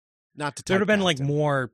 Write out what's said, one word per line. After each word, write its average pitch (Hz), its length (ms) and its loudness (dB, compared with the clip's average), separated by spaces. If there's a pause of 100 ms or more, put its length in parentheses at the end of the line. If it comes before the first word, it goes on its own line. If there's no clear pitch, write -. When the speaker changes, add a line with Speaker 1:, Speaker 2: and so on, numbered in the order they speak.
(360)
Speaker 1:
Not 147 220 -6
to - 60 -14
Speaker 2:
There 190 160 0
would - 20 2
have 202 60 -2
been, 208 120 2
Speaker 1:
typecast 196 40 0
Speaker 2:
like, 165 160 0
Speaker 1:
him. 139 80 -2
Speaker 2:
more, 143 460 0